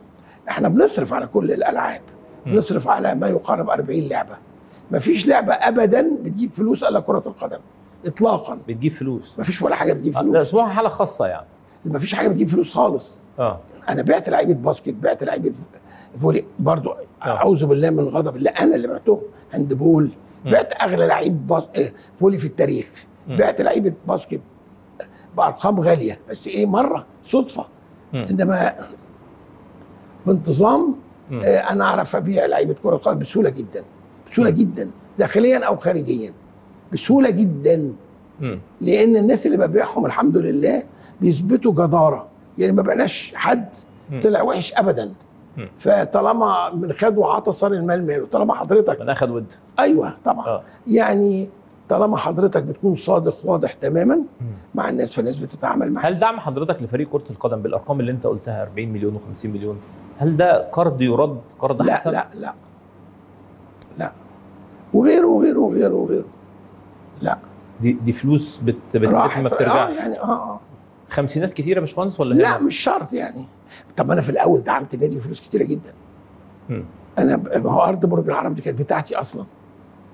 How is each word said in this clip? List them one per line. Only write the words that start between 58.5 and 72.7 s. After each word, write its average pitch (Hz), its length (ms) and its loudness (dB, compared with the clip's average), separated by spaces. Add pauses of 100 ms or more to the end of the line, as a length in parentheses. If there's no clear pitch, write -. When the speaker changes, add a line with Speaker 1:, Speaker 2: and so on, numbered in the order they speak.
Speaker 2:
أربعين 104 320 -8
مليون 104 220 -4
وخمسين 104 380 -10
مليون، 101 240 -8 (400)
هل 156 180 0
ده 165 360 4
قرض 156 300 0
يرد، 127 400 2 (180)
قرض 131 220 -2
Speaker 1:
لا، - 140 2
Speaker 2:
حسن؟ - 160 -2
Speaker 1:
لا، - 240 -4
لا، 104 180 -12 (1500)
لا. - 120 -6 (840)
وغيره 311 340 2
وغيره - 320 2
وغيره 95 340 0
وغيره. 85 320 -2 (960)
لا. - 160 -2 (440)
Speaker 2:
دي، 117 100 2
دي 117 220 -2
فلوس 143 440 0
بت-، 117 400 -4
بت-، 110 120 4
Speaker 1:
راحت. 220 340 2
Speaker 2:
ما 127 60 0
بترجعش. - 260 2
Speaker 1:
آه، - 140 2
يعني، 294 300 -6
آه، - 40 -6
آه. 208 360 -4 (500)
Speaker 2:
خمسينات 156 440 -2
كتيرة 165 220 -2
يا 185 40 0
باشمهندس 180 400 -4
ولا 127 140 2
Speaker 1:
لا، 330 240 4
Speaker 2:
هنا؟ 285 80 0
Speaker 1:
مش - 100 0